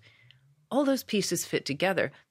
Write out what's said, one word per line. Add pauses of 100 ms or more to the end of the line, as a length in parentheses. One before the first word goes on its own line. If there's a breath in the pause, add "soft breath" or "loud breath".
(680 soft breath)
all
those
pieces
fit
together. (200 soft breath)